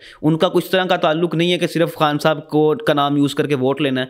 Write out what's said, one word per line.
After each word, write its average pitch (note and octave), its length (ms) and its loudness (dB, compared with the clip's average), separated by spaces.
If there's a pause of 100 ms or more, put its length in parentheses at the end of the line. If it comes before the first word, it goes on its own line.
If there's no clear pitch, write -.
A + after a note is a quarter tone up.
(240)
उनका D#3+ 240 2
कुछ F3 240 -2
तरह F#3 140 2
का F3+ 120 0
ताल्लुक E3 380 0
नहीं E3+ 160 2
है F3 60 0
कि E3+ 100 -2
सिर्फ E3 320 -2
खान D3 180 2
साहब D#3 340 -2
को, D3+ 240 4
का - 180 -2
नाम C#3+ 240 0
यूज़ C#3+ 180 0
करके D3 200 -2
वोट C3+ 260 -2
लेना C3 200 -2
है। C3 80 -8